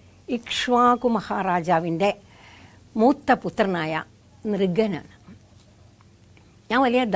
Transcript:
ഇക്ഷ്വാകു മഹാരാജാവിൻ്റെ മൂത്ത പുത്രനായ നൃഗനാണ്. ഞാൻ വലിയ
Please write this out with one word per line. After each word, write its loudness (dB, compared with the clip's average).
ഇക്ഷ്വാകു 0
മഹാരാജാവിൻ്റെ -2
മൂത്ത 2
പുത്രനായ -2
നൃഗനാണ്. -2
ഞാൻ 0
വലിയ 2